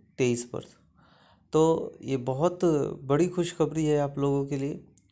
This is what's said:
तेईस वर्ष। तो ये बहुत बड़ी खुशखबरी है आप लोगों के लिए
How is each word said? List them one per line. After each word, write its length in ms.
तेईस 360
वर्ष। 120
तो 100
ये 140
बहुत 480
बड़ी 240
खुशखबरी 580
है 120
आप 200
लोगों 280
के 100
लिए 180